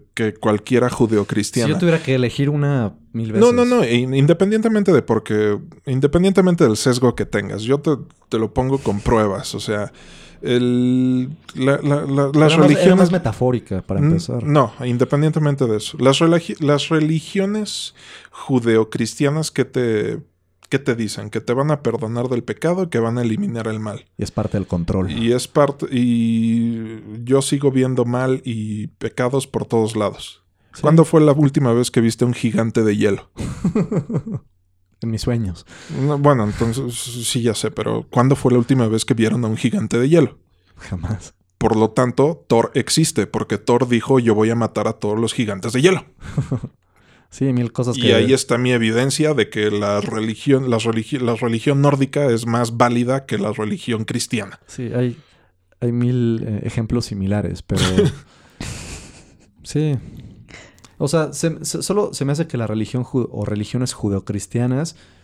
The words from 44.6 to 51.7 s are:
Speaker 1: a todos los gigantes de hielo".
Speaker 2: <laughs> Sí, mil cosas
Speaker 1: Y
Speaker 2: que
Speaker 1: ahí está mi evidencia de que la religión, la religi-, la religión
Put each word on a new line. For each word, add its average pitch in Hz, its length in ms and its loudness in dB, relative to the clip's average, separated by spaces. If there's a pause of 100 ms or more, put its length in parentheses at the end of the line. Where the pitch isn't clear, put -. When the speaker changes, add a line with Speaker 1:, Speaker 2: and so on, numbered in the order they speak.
Speaker 1:
a 113 60 -2
todos 104 260 -4
los 113 140 -2
gigantes 104 400 -4
de 127 80 0
hielo". 175 240 4 (140)
Speaker 2:
<laughs> - 600 -8 (520)
Sí, 135 220 -2
mil 123 180 0
cosas 120 240 -2
Speaker 1:
Y 123 60 -6
Speaker 2:
que 120 140 4
Speaker 1:
ahí 117 180 4
está 127 240 2
mi 127 140 0
evidencia 123 640 2
de 110 160 0
que 107 180 0
la 104 320 0
religión, 113 720 0
la 117 80 2
religi-, 113 420 -4
la 113 140 0
religión 120 440 0